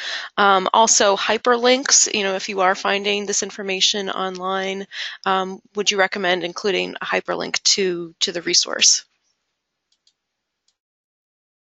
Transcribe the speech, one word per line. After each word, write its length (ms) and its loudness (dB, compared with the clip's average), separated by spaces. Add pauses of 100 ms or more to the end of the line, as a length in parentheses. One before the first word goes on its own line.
(380)
Um, 340 4
also, 440 4
hyperlinks, 960 2
you 120 0
know, 100 -2
if 140 -6
you 140 -2
are 120 4
finding 520 0
this 180 -2
information 680 -2
online, 760 -4 (360)
um, 360 -2 (160)
would 120 -2
you 100 0
recommend 440 0
including 580 -4
a 40 -8
hyperlink 580 -4
to, 580 -2
to 120 -2
the 100 -8
resource? 600 0 (2750)